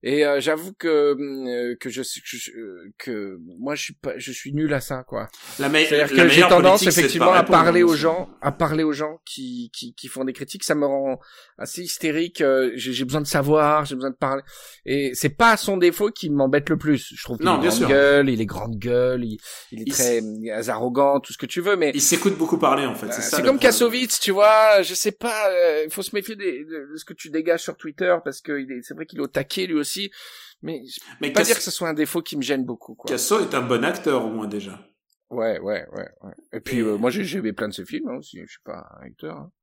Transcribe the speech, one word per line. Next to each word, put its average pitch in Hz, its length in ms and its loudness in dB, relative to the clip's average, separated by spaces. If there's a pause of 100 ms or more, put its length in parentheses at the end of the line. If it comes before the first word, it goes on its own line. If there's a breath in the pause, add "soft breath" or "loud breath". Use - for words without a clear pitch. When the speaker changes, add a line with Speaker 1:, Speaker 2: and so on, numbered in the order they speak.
Speaker 1:
Et, 147 220 2
euh, 143 140 2
j'avoue 156 340 -4
que, 170 140 -6 (280)
euh, 127 640 -6
que 131 120 -10
je, 123 100 -10
que 123 60 -8 (180)
je, - 260 -12
euh, 98 460 -16
que 101 400 -8 (220)
moi, 139 160 -6
je 143 80 -8
suis - 100 -12
pas, 131 240 -8
je 131 140 -12
suis 131 200 -12
nul 147 220 -2
à 131 80 -2
ça, 131 260 -10
quoi. 107 200 -10 (320 loud breath)
Speaker 2:
La 139 100 0
me-, 156 160 2
Speaker 1:
C'est-à-dire 147 320 2
Speaker 2:
la 175 60 10
Speaker 1:
que 165 60 8
j'ai 143 80 6
Speaker 2:
meilleure 180 120 8
Speaker 1:
tendance, 180 300 8
Speaker 2:
politique, 185 140 4
c'est 175 80 4
de 143 40 6
Speaker 1:
effectivement, 135 220 2
Speaker 2:
pas 185 60 8
Speaker 1:
à 185 80 6
Speaker 2:
répondre, 175 180 4
Speaker 1:
parler 170 220 6
Speaker 2:
bien 175 40 6
Speaker 1:
aux 170 40 6
Speaker 2:
sûr. 156 80 2
Speaker 1:
gens, 165 320 -2 (120)
à 139 100 -2
parler 156 320 -2
aux 156 100 0
gens 151 320 -8
qui, 123 520 -12
qui, 120 160 -14
qui - 140 -18
font 131 180 -8
des 131 80 -6
critiques. - 300 -12
Ça 156 100 0
me 147 140 0
rend 135 320 -2 (400 soft breath)
assez 165 240 -10
hystérique. 165 580 -4
Euh, 131 320 4
j'ai, 123 200 -6
j'ai 127 120 -4
besoin 143 160 -2
de 143 60 -6
savoir, 151 580 2
j'ai 139 80 -10
besoin 131 160 -6
de 127 60 -10
parler. 135 260 -4 (460 loud breath)
Et 139 260 -2
c'est 143 160 -2
pas 226 260 4
son 196 220 -2
défaut 180 320 2
qui 170 220 -6
m'embête 143 400 2
le 151 80 2
plus. 151 360 0
Je - 80 -16
trouve 123 140 -8
qu'il 156 80 -4
Speaker 2:
Non, 175 120 4
Speaker 1:
est 131 40 -2
Speaker 2:
bien 170 80 2
Speaker 1:
grande - 120 2
Speaker 2:
sûr. 160 80 2
Speaker 1:
gueule, 139 400 6
il 113 120 0
est 110 60 0
grand 107 280 -8
gueule, 123 480 0
il, 110 140 -8 (340 loud breath)
il 110 100 -12
est - 40 -10
Speaker 2:
Il 135 80 -4
Speaker 1:
très, 123 240 2
Speaker 2:
s-, 110 60 -2 (440)
Speaker 1:
euh, 123 40 -2
arrogant, 127 480 2
tout - 120 -12
ce - 60 -14
que - 80 -8
tu 175 160 -6
veux, 196 140 2
mais 156 180 2
Speaker 2:
il 143 80 -2
s'écoute 170 380 2
beaucoup 160 180 0
parler, 143 300 2
en 117 80 -6
fait. 107 100 -12
Speaker 1:
euh, 104 60 -8
Speaker 2:
C'est - 100 -6
ça, - 160 -2
Speaker 1:
c'est - 60 0
Speaker 2:
le - 60 4
Speaker 1:
comme 277 80 4
Speaker 2:
problème. 247 140 6
Speaker 1:
Kassovitz, 240 480 0
tu 202 120 -2
vois. 214 500 6
Je 175 140 -4
sais 208 160 -2
pas, 214 400 -2
euh, 165 340 2
il 156 80 -10
faut 196 80 -8
se 190 140 -8
méfier 208 200 -6
des, 156 300 -8
de, 151 260 -14
de 156 60 -16
ce 151 80 -16
que - 80 -18
tu - 160 -18
dégages 160 320 0
sur - 160 -10
Twitter, 175 380 -2 (100)
parce 139 160 -10
que 147 180 -6
il 135 120 -12
est, 123 100 -10
c'est - 140 -16
vrai 156 100 -14
qu'il - 140 -16
est - 40 -4
au 135 40 -6
taquet 185 400 -6
lui 165 80 -4
aussi, 147 160 -2 (680 loud breath)
mais 165 260 -10
je - 120 -16 (200 loud breath)
Speaker 2:
Mais 147 80 -4
Speaker 1:
peux 135 60 -6
pas 208 80 2
Speaker 2:
Cass-, 214 60 2
Speaker 1:
dire 226 100 2
que - 60 -8
ce 175 80 -6
soit 170 180 -6
un 156 40 -4
défaut 151 280 -2
qui 156 160 -10
me 139 40 -6
gêne 131 220 -2
beaucoup, 117 320 -12
quoi. - 160 -14
Speaker 2:
Casso 202 300 0
est - 120 -4
un 135 80 0
bon 120 220 0
acteur, 139 420 0
au 110 40 -6
moins, 110 180 -8
déjà. 98 320 -10 (500)
Speaker 1:
Ouais, 113 300 -4
ouais, 95 340 -6
ouais, - 140 -12 (160)
ouais. 98 80 -20 (220)
Et 110 80 -12
puis, 127 160 -6
Speaker 2:
Et 117 40 0
Speaker 1:
euh, 107 160 0
moi, 117 120 0
j'ai, 196 160 -4
j'ai 175 140 -6
aimé 110 120 -4
plein 104 160 -6
de 104 60 -10
ses 95 120 -12
films, 269 240 -10
hein, 127 80 -10
aussi. - 280 -18
Je - 60 -20
suis - 120 -20
pas - 220 -16 (160)
un - 40 -20
acteur, 160 300 -16
hein. 151 160 -20 (120)